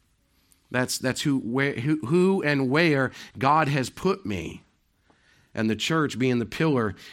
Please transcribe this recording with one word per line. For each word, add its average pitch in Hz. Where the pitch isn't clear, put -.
That's, 127
that's 127
who, 139
where, 131
who, 156
who 180
and 143
where 143
God 147
has 139
put -
me." 92
And 110
the 107
church 147
being 123
the 113
pillar 123